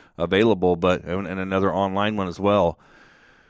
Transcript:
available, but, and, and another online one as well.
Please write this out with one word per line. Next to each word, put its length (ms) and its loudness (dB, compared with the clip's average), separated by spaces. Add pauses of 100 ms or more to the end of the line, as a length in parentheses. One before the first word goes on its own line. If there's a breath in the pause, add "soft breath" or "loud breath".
(180 loud breath)
available, 580 2
but, 280 0
and, 220 -6
and 140 -8
another 320 0
online 440 -2
one 120 -4
as 100 -10
well. 400 2 (720 soft breath)